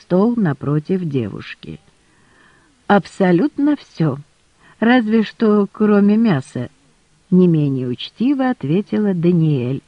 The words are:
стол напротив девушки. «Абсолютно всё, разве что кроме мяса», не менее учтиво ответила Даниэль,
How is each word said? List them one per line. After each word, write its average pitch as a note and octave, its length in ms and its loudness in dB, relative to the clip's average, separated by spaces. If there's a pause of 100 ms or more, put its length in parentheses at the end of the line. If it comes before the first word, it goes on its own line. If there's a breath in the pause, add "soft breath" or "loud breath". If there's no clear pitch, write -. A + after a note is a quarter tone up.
стол G#3 360 0
напротив D3+ 640 -2
девушки. A2+ 800 -8 (1080 soft breath)
«Абсолютно G3+ 920 0
всё, C#3+ 420 -4 (600 soft breath)
разве A3 460 2
что G#3 460 0
кроме G#3 460 2
мяса», D#3 540 -2 (600)
не F3+ 180 4
менее C#3 400 0
учтиво B3+ 600 -4
ответила G#3 640 -2
Даниэль, D#3 760 0